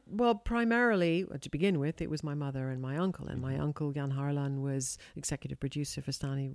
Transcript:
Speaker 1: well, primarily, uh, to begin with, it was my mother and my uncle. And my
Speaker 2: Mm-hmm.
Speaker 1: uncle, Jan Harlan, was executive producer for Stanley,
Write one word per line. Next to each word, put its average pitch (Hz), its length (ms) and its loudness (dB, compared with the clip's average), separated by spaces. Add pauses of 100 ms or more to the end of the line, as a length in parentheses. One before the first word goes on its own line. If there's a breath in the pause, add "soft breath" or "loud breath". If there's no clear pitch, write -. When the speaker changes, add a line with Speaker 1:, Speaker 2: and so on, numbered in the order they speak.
Speaker 1:
well, 233 280 4
primarily, 226 920 4
uh, 139 100 -6
to - 100 -12
begin 175 300 2
with, 151 220 0
it 165 80 -2
was 156 140 -4
my 147 120 -2
mother 135 340 -2
and 131 120 -4
my 131 140 -2
uncle. 185 320 -2
And 127 140 -4
my 135 140 -2
Speaker 2:
Mm-hmm. 143 80 0
Speaker 1:
uncle, 147 280 0
Jan 139 200 -2
Harlan, 139 500 0
was 135 360 -2 (200 loud breath)
executive 139 420 -4
producer 143 420 -4
for 135 120 -6
Stanley, 139 420 -4